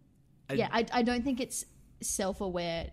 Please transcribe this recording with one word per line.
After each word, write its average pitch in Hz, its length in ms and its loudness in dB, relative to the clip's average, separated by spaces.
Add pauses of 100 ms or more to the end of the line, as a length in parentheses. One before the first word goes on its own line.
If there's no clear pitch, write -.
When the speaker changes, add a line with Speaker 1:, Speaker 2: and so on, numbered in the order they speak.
(500)
Speaker 1:
I - 20 -8
Speaker 2:
yeah, 165 180 2
I, 233 220 4
I 247 100 4
don't 240 220 2
think 269 160 0
it's - 240 -4 (380)
self-aware 180 920 -2